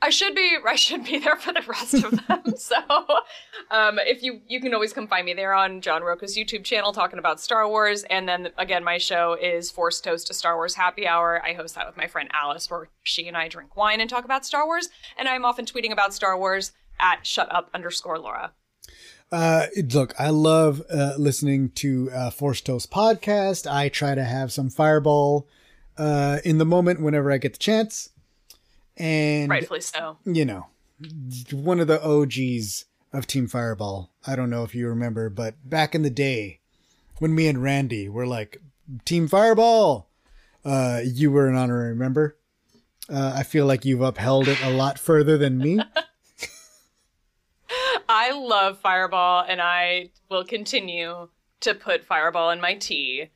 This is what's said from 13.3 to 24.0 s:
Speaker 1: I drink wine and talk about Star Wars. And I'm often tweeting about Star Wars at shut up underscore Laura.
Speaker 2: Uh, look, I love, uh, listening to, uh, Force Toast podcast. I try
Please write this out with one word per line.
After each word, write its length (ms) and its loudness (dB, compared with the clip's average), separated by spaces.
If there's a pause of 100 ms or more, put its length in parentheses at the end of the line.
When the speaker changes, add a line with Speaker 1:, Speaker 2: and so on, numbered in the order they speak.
Speaker 1:
I 100 -4
drink 300 -16
wine 240 2
and 80 -4
talk 160 -4
about 200 -4
Star 200 -2
Wars. 240 -4 (280)
And 120 -2
I'm 160 -2
often 200 -2
tweeting 280 -6
about 200 0
Star 240 0
Wars 360 -2 (260)
at 260 2
shut 280 -2
up 200 -2
underscore 460 -8
Laura. 320 -10 (800)
Speaker 2:
Uh, 360 2 (260)
look, 260 2
I 100 0
love, 520 4 (100)
uh, 260 0
listening 580 2
to, 360 -2
uh, 200 -4
Force 280 -2
Toast 320 -6
podcast. 800 0
I 160 0
try 280 -2